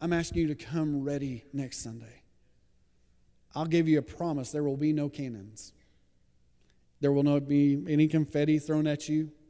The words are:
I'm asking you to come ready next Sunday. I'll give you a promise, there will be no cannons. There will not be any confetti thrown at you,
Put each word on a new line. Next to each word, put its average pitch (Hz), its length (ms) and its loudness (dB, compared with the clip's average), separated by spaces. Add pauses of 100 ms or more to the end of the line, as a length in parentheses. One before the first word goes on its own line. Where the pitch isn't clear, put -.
I'm 170 100 0
asking 170 300 0
you 156 60 2
to 151 60 -2
come 147 480 -4
ready 139 420 -4 (100)
next 139 240 -6
Sunday. 113 420 -14 (1300)
I'll 151 100 -2
give 165 240 2
you 156 120 6
a - 20 -2
promise, 147 500 -6
there 147 120 -2
will 139 120 0
be 151 160 0
no 147 160 0
cannons. 110 640 -12 (1300)
There 143 120 4
will 139 100 4
not 143 260 2
be 143 400 4
any 151 180 4
confetti 151 520 2
thrown 156 280 0
at 147 220 -2
you, 156 240 -2 (180)